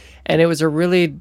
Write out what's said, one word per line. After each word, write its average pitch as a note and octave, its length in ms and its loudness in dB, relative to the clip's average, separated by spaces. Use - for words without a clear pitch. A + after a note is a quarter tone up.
And D#3+ 160 0
it E3 60 4
was D#3+ 140 -2
a D#3+ 80 2
really E3+ 520 0